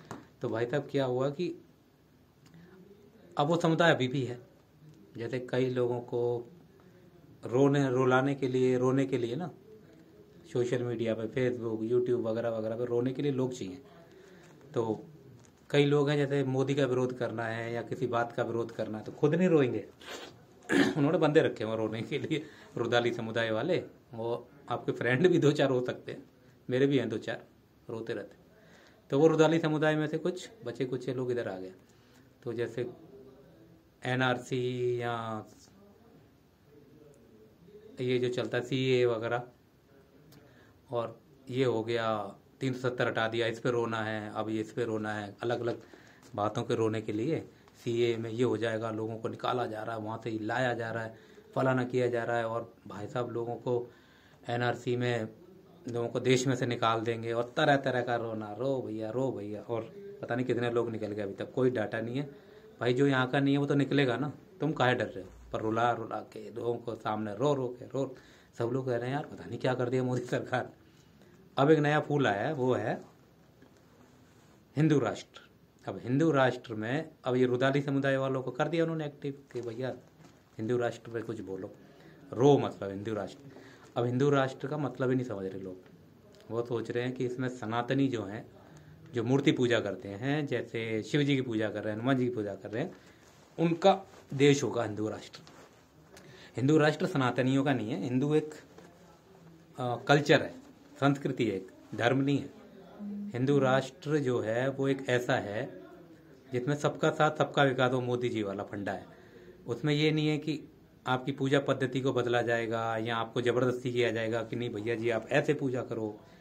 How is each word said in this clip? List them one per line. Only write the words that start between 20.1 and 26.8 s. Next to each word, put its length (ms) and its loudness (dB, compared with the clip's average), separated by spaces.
<clears throat> 260 4
उन्होंने 220 2
बंदे 220 4
रखे 240 2
हैं 120 -2
रोने 260 -2
के 160 -4
लिए, 240 2
रुदाली 360 4
समुदाय 380 -2
वाले। 340 0
वो 340 -4
आपके 240 -4
friend 360 4
भी 100 4
दो 140 6
चार 180 2
हो 100 2
सकते 320 -6
हैं, 120 -14
मेरे 160 4